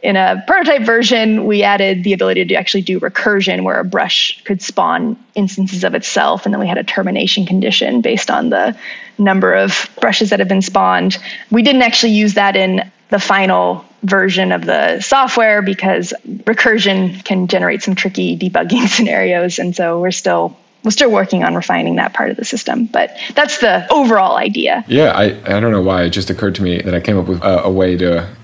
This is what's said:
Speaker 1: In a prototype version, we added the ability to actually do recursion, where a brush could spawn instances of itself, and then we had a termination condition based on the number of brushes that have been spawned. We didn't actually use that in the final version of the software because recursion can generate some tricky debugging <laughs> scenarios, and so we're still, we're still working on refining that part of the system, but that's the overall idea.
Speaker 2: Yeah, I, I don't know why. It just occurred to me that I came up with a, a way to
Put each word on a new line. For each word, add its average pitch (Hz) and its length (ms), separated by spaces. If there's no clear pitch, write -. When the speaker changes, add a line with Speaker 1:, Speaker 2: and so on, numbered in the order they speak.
Speaker 1:
In 196 140
a 190 320
prototype 311 360
version, 226 600
we 208 180
added 196 420
the 202 80
ability 185 320
to 180 100
actually 190 280
do 180 180
recursion, 190 640
where - 180
a - 20
brush - 640
could 196 160
spawn 175 560
instances 190 480
of 185 100
itself, - 520
and 202 80
then - 80
we - 60
had 170 100
a - 80
termination 190 600
condition 185 540
based - 320
on - 180
the - 280
number 190 360
of 196 360
brushes 220 300
that 202 100
have 196 80
been 190 140
spawned. 185 560
We 226 120
didn't 262 180
actually 233 320
use 208 220
that 202 200
in 190 340
the 202 100
final 185 640
version 190 500
of 170 100
the 165 380
software 233 600
because 190 520
recursion 196 1000
can 185 240
generate 180 340
some 190 120
tricky 185 420
debugging 185 500
<laughs> - 80
scenarios, 180 640
and 180 160
so 170 240
we're 185 120
still, 170 460
we're 220 100
still 247 200
working 190 320
on 170 120
refining 175 420
that - 160
part - 160
of - 80
the - 80
system, - 400
but - 320
that's 294 220
the 208 340
overall 226 460
idea. 202 500
Speaker 2:
Yeah, 131 240
I, 101 140
I 101 340
don't 113 140
know 101 80
why. 92 220
It 87 80
just 95 180
occurred 95 260
to 101 80
me 87 180
that 90 140
I 87 60
came 101 180
up 90 80
with 87 160
a, 95 200
a 98 60
way 92 280
to 87 320